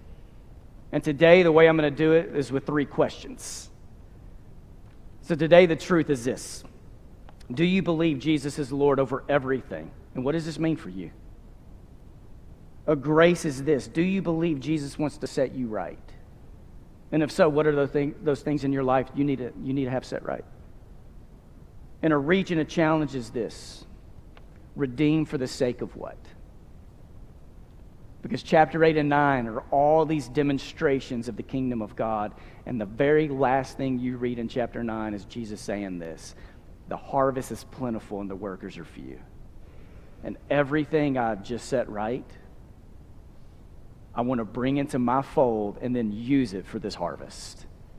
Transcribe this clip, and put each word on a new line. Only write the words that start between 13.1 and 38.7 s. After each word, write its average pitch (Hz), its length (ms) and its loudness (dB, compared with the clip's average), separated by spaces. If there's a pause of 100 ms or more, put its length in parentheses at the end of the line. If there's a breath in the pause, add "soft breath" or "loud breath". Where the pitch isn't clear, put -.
is 139 180 -4
this. 139 240 2
Do - 140 -2
you 190 220 2
believe 165 360 0
Jesus 143 400 -4
wants 147 200 -4
to 131 80 -6
set 127 260 -2
you 127 140 -4
right? 95 320 -6 (1120)
And 156 120 2
if 143 80 0
so, 180 180 4
what 151 180 4
are 151 80 4
the 143 120 4
thing, 147 360 0
those 147 180 0
things 147 240 -2
in 139 80 0
your 139 120 0
life 127 300 2
you 139 100 0
need 139 140 0
to, 123 140 -8 (100)
you 135 120 -4
need 139 100 -2
to 123 60 -4
have 127 140 -4
set - 200 -8
right? - 200 -6 (1600)
And 160 100 4
a 151 40 6
reach 170 340 2
and 165 100 2
a 147 40 0
challenge 156 500 2
is 117 160 -6
this. - 540 -8 (880)
Redeem 151 520 0
for 156 100 -6
the 127 120 -4
sake 123 340 -2
of 104 120 -8
what? - 240 -12 (2000)
Because - 200 -6
chapter 160 400 6
eight 160 140 6
and 147 120 4
nine 143 380 4
are 113 140 -6 (100)
all 151 360 6
these 147 220 -2
demonstrations 135 1000 -2
of 107 80 -8
the 123 60 -8
kingdom 127 400 -4
of - 140 -10
God. 110 360 -2 (340 loud breath)
And 127 140 -6
the 104 60 -4
very 143 420 2
last 135 480 0
thing 131 220 -2
you 127 180 -4
read 123 220 -4
in 113 100 -6
chapter 120 340 -4
nine 110 300 -4
is 98 140 -8
Jesus 107 340 -10
saying 98 380 -6
this, 82 360 -12 (540 loud breath)
"The - 80 -6
harvest 135 560 -2
is 107 100 -10
plentiful 110 580 -8
and 101 80 -8
the 95 80 -8
workers 92 400 -10